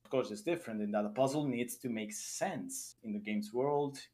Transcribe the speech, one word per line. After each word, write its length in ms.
course, 220
is 100
different 400
in 100
that 140
a 40
puzzle 360
needs 300
to 140
make 240
sense 880
in 80
the 80
game's 340
world, 460